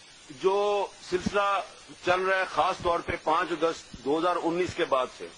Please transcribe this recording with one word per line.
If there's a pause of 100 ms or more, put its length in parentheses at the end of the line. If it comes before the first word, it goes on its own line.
(420)
जो (200)
सिलसिला (460)
चल
रहा
है,
खास
तौर
पे
पाँच
अगस्त
दो
हज़ार
उन्नीस
के
बाद
से